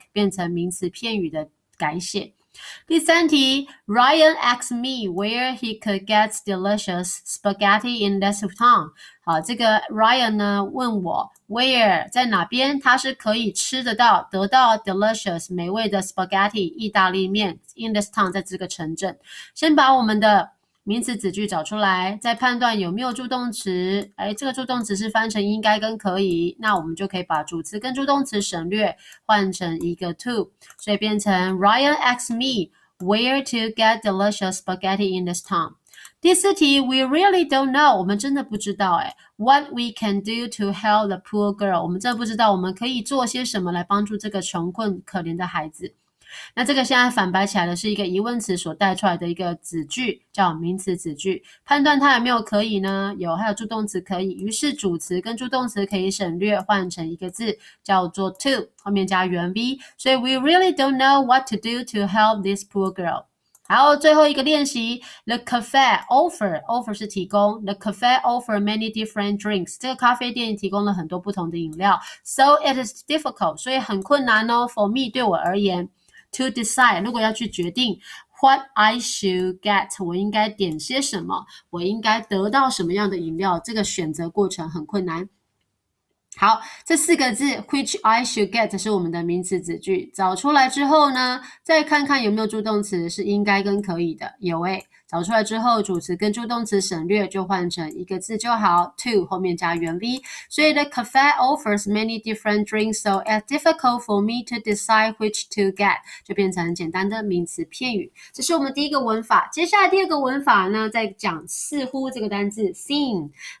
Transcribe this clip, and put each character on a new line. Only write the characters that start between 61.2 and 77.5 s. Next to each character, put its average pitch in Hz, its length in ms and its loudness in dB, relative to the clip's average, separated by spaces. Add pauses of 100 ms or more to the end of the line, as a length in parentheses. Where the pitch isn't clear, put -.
what 262 280 2
to 214 80 -2
do 233 260 -4
to 208 240 -2
help 214 380 2
this 196 200 -2
poor 190 300 -2
girl. 170 300 -6 (420)
然 220 140 4
后 294 160 8
最 302 180 6
后 302 140 8
一 294 40 2
个 277 120 -2
练 294 200 2
习， 240 380 -4 (240)
the 233 120 -2
cafe 240 680 2
offer，offer 233 880 0
是 208 140 -8
提 190 180 -6
供， 208 380 2
the 196 100 -4
cafe 247 480 0
offer 240 400 0
many 220 300 -2
different 202 480 -4
drinks， 202 400 -4
这 254 80 -6
个 262 80 -4
咖 247 180 2
啡 247 160 -4
店 233 260 -4
提 196 140 -6
供 202 140 0
了 202 100 0
很 165 140 -4
多 180 100 -6
不 196 140 -8
同 170 180 -6
的 170 80 -6
饮 160 140 -6
料， 185 280 2 (220)
so 277 420 6
it 269 120 2
is 254 280 -6
difficult， 240 520 -2
所 - 160 -6
以 262 80 0
很 202 200 -4
困 277 240 2
难 226 240 2
哦， 240 200 2
for 214 180 0
me， 240 260 -2
对 254 100 -2
我 196 140 2
而 165 200 0
言， 190 320 0 (440)
to 262 140 -4
decide， 226 580 2
如 240 80 -4
果 233 80 -2
要 220 120 2
去 220 160 -6
决 175 220 -4